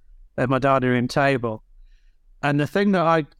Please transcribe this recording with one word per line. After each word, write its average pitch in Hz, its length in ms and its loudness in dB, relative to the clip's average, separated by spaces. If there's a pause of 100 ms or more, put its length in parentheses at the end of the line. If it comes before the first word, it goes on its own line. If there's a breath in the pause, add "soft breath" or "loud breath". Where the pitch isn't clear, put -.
(380)
at 123 100 -2
my 131 120 0
dining 135 300 2
room 123 180 0
table. 123 560 -2 (800)
And 143 160 0
the 147 80 -2
thing 202 240 0
that 180 100 0
I, 160 240 0 (140)